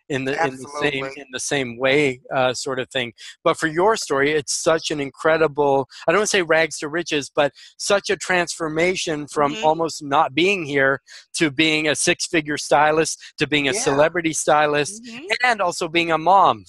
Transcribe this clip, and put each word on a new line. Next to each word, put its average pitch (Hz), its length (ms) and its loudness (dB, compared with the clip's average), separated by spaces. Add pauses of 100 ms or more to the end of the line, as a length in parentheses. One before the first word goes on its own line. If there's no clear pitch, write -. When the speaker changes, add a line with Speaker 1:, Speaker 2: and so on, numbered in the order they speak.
Speaker 1:
in 131 160 -4
the, 135 80 -2 (120)
in 131 120 -6
the - 0 - (240)
same, 139 240 -2
Speaker 2:
Absolutely. 139 160 -12
Speaker 1:
in 135 100 -20
the 123 80 -10
same 127 380 -4
way, 131 420 2 (160)
uh, 127 180 0
sort 131 280 -6
of 117 80 -10
thing. 120 240 -6 (320)
But 165 120 2
for 160 100 -2
your 180 280 2
story, 143 380 0
it's 151 200 -2
such - 380 0
an 151 80 -4
incredible, 143 880 2 (180)
I 165 60 2
don't 185 80 4
wanna 208 80 0
say 190 140 2
rags 160 380 2
to 156 100 -8
riches, 156 440 -4
but 143 200 2 (240)
such - 320 0
a 190 80 0
transformation 165 1120 -2
from 147 280 0
Speaker 2:
Mm-hmm. 220 100 -4
Speaker 1:
almost 160 380 0
not 139 320 0
being 180 300 2
here 135 360 2 (340)
to 160 140 2
being 156 380 2
a 143 80 0
six-figure 151 600 -2
stylist, 156 680 2 (140)
to 151 100 0
being 139 220 0
a - 20 2
Speaker 2:
Yeah. 131 80 -2
Speaker 1:
celebrity 160 540 2
stylist, 151 720 0
Speaker 2:
Mm-hmm. 247 200 -16 (200)
Speaker 1:
and 226 160 2
also 175 260 -2
being 170 240 0
a 160 60 4
mom. 156 520 4